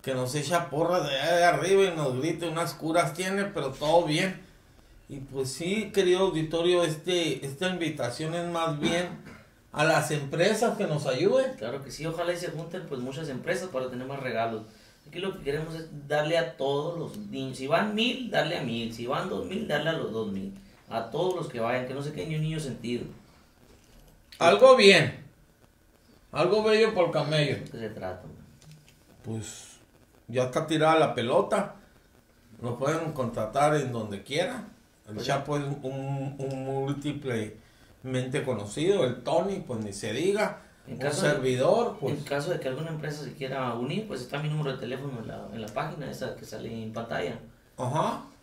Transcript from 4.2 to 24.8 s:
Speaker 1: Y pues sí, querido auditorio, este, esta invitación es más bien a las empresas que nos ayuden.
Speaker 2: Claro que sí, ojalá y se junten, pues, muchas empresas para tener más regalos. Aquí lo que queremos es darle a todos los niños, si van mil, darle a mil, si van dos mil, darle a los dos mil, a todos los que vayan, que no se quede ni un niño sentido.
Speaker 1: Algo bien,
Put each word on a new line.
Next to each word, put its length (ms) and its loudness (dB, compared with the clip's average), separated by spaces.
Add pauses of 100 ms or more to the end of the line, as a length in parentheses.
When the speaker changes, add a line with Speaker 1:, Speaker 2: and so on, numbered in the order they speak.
Speaker 1:
Y 100 -12
pues 320 -6
sí, 420 -2
querido 320 4
auditorio, 580 2
este, 640 0
esta 240 -4
invitación 640 -4
es 160 -2
más 280 -2
bien 300 0 (640)
a 120 2
las 260 4
empresas 680 2
que 100 0
nos 200 0
ayuden. 500 2
Speaker 2:
Claro 280 -6
que 60 -14
sí, 140 -10
ojalá 280 -2
y 40 -2
se 140 -6
junten, 380 -8
pues, 120 -6
muchas 280 -6
empresas 400 -4
para 200 -4
tener 180 -8
más 140 -8
regalos. 420 -2 (440)
Aquí 140 -12
lo 180 -6
que 60 -12
queremos 300 -2
es 120 -10 (200)
darle 300 2
a 220 0
todos 400 0
los 180 -8
niños, 400 -8
si 100 -6
van 280 2
mil, 360 0
darle 280 0
a 40 -4
mil, 300 -4
si 140 -8
van 240 -2
dos 160 -4
mil, 200 -4
darle 220 0
a 60 0
los 180 -4
dos 180 -4
mil, 220 -6 (380)
a 200 -2
todos 240 0
los 140 -6
que 120 -6
vayan, 260 0
que 80 -8
no 80 -6
se 100 -6
quede 140 -6
ni 100 -4
un 60 0
niño 180 -2
sentido. 440 -4 (1300)
Speaker 1:
Algo 380 10
bien, 480 8 (1080)